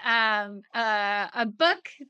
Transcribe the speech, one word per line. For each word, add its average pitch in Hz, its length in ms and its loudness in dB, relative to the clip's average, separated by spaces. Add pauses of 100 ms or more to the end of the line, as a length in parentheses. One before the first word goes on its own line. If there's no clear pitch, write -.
Um, 214 580 0 (100)
uh, 208 600 0
a 233 120 -2
book 330 420 0 (220)